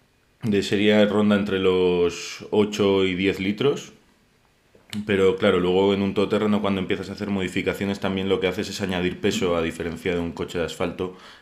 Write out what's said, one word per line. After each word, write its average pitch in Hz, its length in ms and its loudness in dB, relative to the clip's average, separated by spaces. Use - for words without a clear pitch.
De 104 180 2
serie 104 440 4
ronda 104 320 4
entre 98 220 0
los 90 920 2
ocho 101 540 2
y 92 100 0
diez 92 240 0
litros. 113 540 -2
Pero 95 300 2
claro, 95 220 2
luego 92 360 4
en 98 80 -2
un 95 100 -2
todoterreno 104 480 0
cuando 101 180 -2
empiezas 92 300 -4
a 98 40 -10
hacer 98 160 -8
modificaciones 95 680 -4
también 95 300 -4
lo 92 100 2
que 92 80 0
haces 98 220 -4
es 95 120 -10
añadir 90 380 -2
peso, 92 360 0
a 85 80 0
diferencia 82 500 -6
de 87 60 -2
un 85 140 -4
coche 90 260 -6
de 82 60 -2
asfalto 90 520 -6